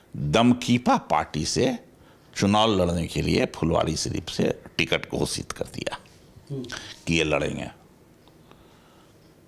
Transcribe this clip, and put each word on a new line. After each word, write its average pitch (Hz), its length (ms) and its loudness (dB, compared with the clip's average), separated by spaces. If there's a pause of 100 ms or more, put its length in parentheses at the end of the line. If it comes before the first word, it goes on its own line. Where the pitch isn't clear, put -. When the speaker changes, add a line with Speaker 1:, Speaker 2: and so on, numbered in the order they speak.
(180)
Speaker 1:
दमकीपा 123 800 4
पार्टी - 480 -2
से - 340 0 (560)
चुनाव 107 400 4
लड़ने 87 320 0
के 73 140 -4
लिए 82 240 2
फुलवाड़ी 80 500 0
शरीफ - 340 -6
से - 340 -2 (140)
टिकट - 340 -2
घोषित - 400 -4
कर - 140 -10
दिया - 340 -10 (520)
Speaker 2:
हम्म। 135 140 -8 (420)
Speaker 1:
कि 85 60 0
ये 80 100 2
लड़ेंगे। 73 420 -2 (1800)